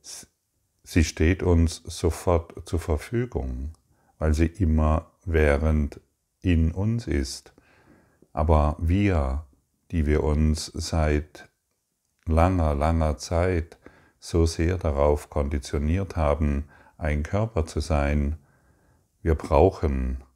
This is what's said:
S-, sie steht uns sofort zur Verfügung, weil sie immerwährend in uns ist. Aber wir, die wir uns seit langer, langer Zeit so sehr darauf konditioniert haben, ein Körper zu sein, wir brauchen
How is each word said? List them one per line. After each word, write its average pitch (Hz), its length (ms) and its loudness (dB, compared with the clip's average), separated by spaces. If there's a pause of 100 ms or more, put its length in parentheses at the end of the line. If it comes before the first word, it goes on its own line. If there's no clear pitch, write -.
S-, - 240 -18 (560)
sie - 220 2
steht - 380 0
uns 82 340 2
sofort - 920 -4
zur 80 120 -4
Verfügung, 76 920 -6 (460)
weil 78 160 2
sie 82 120 2
immerwährend 78 1500 0 (400)
in 82 320 2
uns 110 340 -4
ist. - 460 -6 (800)
Aber 76 480 2
wir, 82 680 0 (440)
die 78 160 0
wir 73 180 2
uns 76 420 2
seit 78 840 -2 (760)
langer, 82 480 2
langer 78 440 0
Zeit 85 600 -2 (400)
so 82 280 0
sehr 85 320 -2
darauf 73 520 0
konditioniert 76 880 -2
haben, 73 520 0 (300)
ein 76 240 -2
Körper 101 440 -2
zu - 140 -6
sein, 73 580 0 (840)
wir 82 120 2
brauchen 71 880 0 (140)